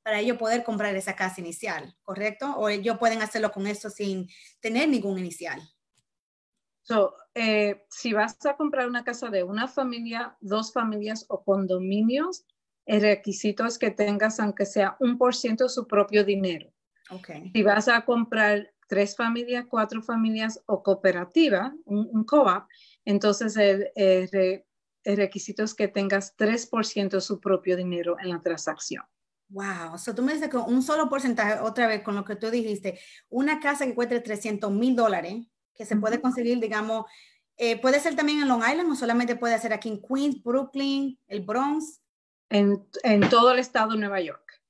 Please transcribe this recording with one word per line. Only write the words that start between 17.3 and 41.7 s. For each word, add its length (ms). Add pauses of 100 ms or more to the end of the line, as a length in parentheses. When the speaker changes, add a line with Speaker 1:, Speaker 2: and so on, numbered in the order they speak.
Speaker 2:
Si 120
vas 240
a 160
comprar 680 (140)
tres 300
familias, 520
cuatro 320
familias 680
o 180
cooperativa, 880 (120)
un, 260
un 100
co-op, 460 (360)
entonces 520
el, 400
el 340
re-, 340 (380)
el 140
requisito 480
es 100
que 140
tengas 480
tres 320
por 180
ciento 300
de 60
su 180
propio 360
dinero 440
en 80
la 120
transacción. 600 (460)
Speaker 1:
Wow. 500
So, 160
tú 80
me 120
dices 160
que 60
un 280
solo 240
porcentaje, 520
otra 280
vez 140
con 120
lo 100
que 120
tú 120
dijiste, 520 (280)
una 300
casa 280
que 100
cueste 240
trescientos 500
mil 240
dólares, 540 (260)
que 100
se 100
puede 200
Speaker 2:
Ujú. 80
Speaker 1:
conseguir, 360
digamos, 460 (540)
eh, 200
¿puede 220
ser 160
también 240
en 80
Long 180
Island 240
o 40
solamente 420
puede 220
ser 160
aquí 160
en 100
Queens, 420
Brooklyn, 760 (100)
el 160
Bronx? 560 (480)